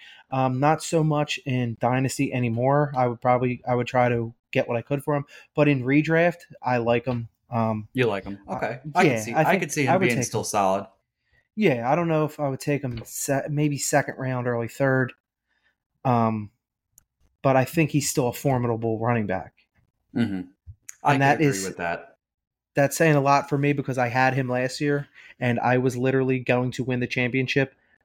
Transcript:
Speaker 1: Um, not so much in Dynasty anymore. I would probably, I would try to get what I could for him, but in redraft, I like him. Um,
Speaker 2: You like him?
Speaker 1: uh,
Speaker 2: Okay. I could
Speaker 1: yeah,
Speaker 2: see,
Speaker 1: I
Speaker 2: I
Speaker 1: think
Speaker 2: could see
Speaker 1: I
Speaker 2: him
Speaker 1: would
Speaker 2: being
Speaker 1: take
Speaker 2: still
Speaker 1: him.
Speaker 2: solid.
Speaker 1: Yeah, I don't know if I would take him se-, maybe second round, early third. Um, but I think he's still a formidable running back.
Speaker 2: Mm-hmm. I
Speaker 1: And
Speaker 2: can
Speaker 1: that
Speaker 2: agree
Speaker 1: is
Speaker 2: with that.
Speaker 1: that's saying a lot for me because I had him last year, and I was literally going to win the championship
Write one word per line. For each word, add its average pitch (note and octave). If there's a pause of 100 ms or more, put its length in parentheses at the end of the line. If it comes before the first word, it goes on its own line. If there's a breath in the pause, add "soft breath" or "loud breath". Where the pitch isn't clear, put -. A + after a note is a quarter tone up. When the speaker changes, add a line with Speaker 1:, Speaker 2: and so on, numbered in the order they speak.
(300 loud breath)
Speaker 1:
Um, C3
not D3+
so D#3+
much D3
in B2
Dynasty B2+
anymore. B2+
I B2+
would A#2+
probably, B2
I B2
would B2
try B2
to A#2 (200)
get B2+
what A#2+
I A2+
could C#3
for D3+
him, C#3+ (300 loud breath)
but D3
in C3+
redraft, D#3+ (240)
I B2+
like A#2
him. A#2+ (220)
Um, A2
Speaker 2:
You B2+
like G2
him? G2+ (100)
Speaker 1:
uh, F#3+
Speaker 2:
Okay. A#2 (140)
I F3+
could D#3+
Speaker 1:
yeah, A2+
Speaker 2:
see, A2
Speaker 1:
I D3
Speaker 2:
I D#3+
Speaker 1:
think F3
Speaker 2:
could D#3+
see C#3+
Speaker 1:
I C#3+
Speaker 2:
him F#3+
Speaker 1:
would F#3
Speaker 2:
being A#2+
Speaker 1:
take B2
Speaker 2:
still A2+
Speaker 1:
him. F#2+
Speaker 2:
solid. G2+ (720)
Speaker 1:
Yeah, C3
I -
don't E3+
know D#3
if C#3+
I D3
would C3
take C#3+
him A#2+
se-, -
maybe D3
second C#3
round, B2+
early A#2
third. C3 (960)
Um, A2+ (920)
but C3
I C3
think D#3+
he's C#3+
still B2+
a A#2+
formidable A#2
running A2+
back. F#2 (640)
Speaker 2:
Mm-hmm. G2+ (640)
I C#3+
Speaker 1:
And -
Speaker 2:
can C3+
Speaker 1:
that C#3
Speaker 2:
agree D#3
Speaker 1:
is G2
Speaker 2:
with F2+
that. E2+ (580)
Speaker 1:
that's C#3
saying D#3+
a C#3+
lot C#3
for D3
me C#3+
because C3+
I B2
had C3
him C3
last B2+
year, C#3+ (320 loud breath)
and B2
I B2+
was B2+
literally C3
going B2
to B2+
win B2+
the B2
championship C3 (300)